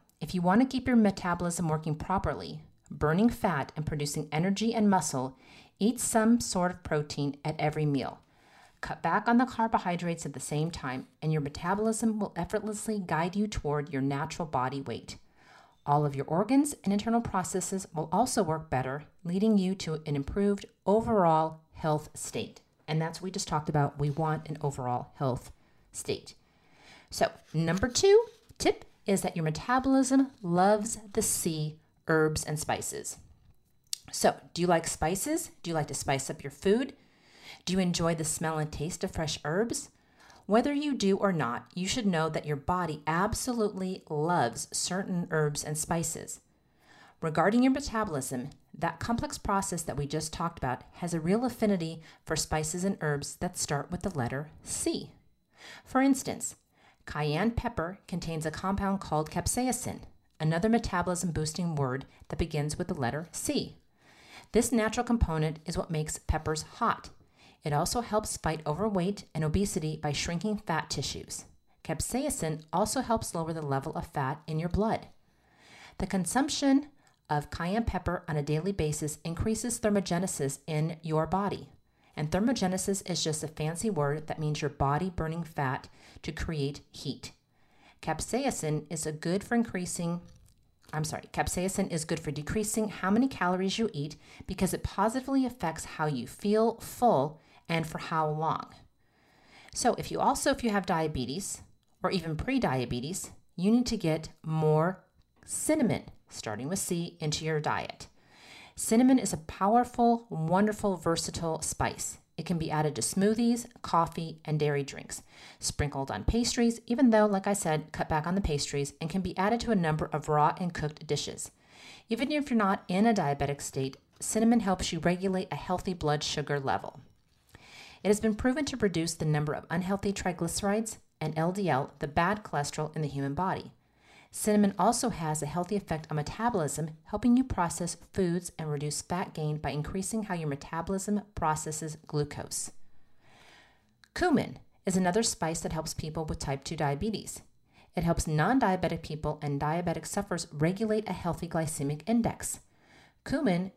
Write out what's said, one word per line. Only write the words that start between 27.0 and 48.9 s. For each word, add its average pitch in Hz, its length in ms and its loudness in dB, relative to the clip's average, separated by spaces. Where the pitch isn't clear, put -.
So, - 220 0
number 165 340 2
two 403 380 8
tip - 280 0
is 190 160 2
that 180 140 -2
your 170 80 -2
metabolism 262 880 4
loves 202 560 4
the 220 80 2
C, 156 580 -2
herbs 156 360 4
and 151 160 -4
spices. - 580 -4
So, - 240 4
do 170 80 -2
you 175 60 4
like 165 200 4
spices? 196 640 -2
Do 170 80 -4
you 165 40 0
like 147 120 0
to 139 60 -8
spice 135 360 0
up - 140 -8
your 139 80 -10
food? 240 420 2
Do 175 80 -2
you 190 60 2
enjoy 170 360 2
the 156 80 -2
smell 160 360 -2
and 151 120 -2
taste - 320 -6
of 185 80 -2
fresh 156 320 -4
herbs? 185 460 -2
Whether 254 280 4
you 285 220 0
do 196 220 4
or 196 140 2
not, 120 440 -2
you 180 120 -4
should 214 200 0
know 160 220 2
that 156 160 -4
your 147 100 -2
body 160 500 -2
absolutely 190 1040 0
loves 151 640 0
certain 180 580 -2
herbs 151 340 0
and 151 140 -6
spices. - 640 -4
Regarding 170 400 4
your 262 100 6
metabolism, 220 800 -2
that 165 240 -2